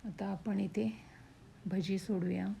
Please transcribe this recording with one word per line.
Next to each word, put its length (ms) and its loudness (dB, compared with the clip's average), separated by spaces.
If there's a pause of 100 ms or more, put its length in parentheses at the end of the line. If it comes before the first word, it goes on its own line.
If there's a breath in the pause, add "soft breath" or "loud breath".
आता 200 -4
आपण 340 0
इथे 300 2 (760 loud breath)
भजी 320 2
सोडूया. 480 2 (140)